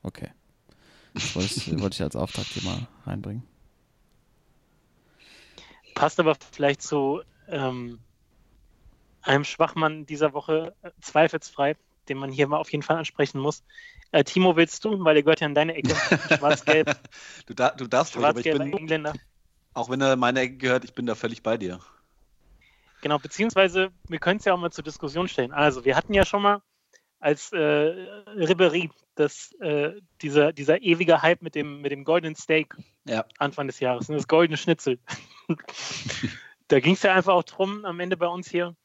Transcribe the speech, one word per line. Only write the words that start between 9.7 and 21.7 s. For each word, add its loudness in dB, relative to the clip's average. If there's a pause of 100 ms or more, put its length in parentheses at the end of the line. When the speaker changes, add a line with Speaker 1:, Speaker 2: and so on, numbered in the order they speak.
Speaker 2:
dieser -2
Woche, -4
äh, -18 (100)
zweifelsfrei, 0 (320)
den -6
man -8
hier 2
mal -2
auf -4
jeden -4
Fall 0
ansprechen -4
muss. -4 (480)
Äh, 4
Timo, 4
willst 2
du, -2
weil 6
der 6
gehört 2
ja -2
in -2
deine 2
Ecke, -4
Speaker 3:
<laughs> 2
Speaker 2:
schwarz-gelb. 2 (500)
Speaker 3:
Du -16
da-, 2
du -10
darfst 0
ruhig, 0
aber 2
ich -6
Speaker 2:
Schwarz-gelber 0
Speaker 3:
bin, -4
Speaker 2:
Engländer. -4 (600)
Speaker 3:
auch -6
wenn -2
er 4
meine 2
Ecke -2
gehört, 0
ich -20
bin -6
da -2
völlig -8
bei -2
dir. -8 (1200)